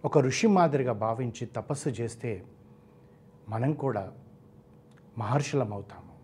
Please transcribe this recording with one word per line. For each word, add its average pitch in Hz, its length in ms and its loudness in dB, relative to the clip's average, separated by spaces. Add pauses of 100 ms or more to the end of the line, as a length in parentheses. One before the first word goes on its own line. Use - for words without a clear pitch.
ఒక 147 140 4
ఋషి 131 280 4
మాదిరిగా 147 460 4
భావించి 113 540 -2
తపస్సు 139 420 -6
చేస్తే 113 540 -6 (1040)
మనం 117 240 0
కూడా 127 400 -4 (1040)
మహర్షులం 120 540 0
అవుతాము. - 400 -14 (120)